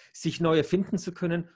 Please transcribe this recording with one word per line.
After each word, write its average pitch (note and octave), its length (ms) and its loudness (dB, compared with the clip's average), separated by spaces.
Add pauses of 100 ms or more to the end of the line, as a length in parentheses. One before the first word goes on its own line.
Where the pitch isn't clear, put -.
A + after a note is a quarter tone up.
(140)
sich - 260 -4
neu D#3+ 160 4
erfinden F3+ 400 2
zu F3 160 -6
können, E3+ 440 -4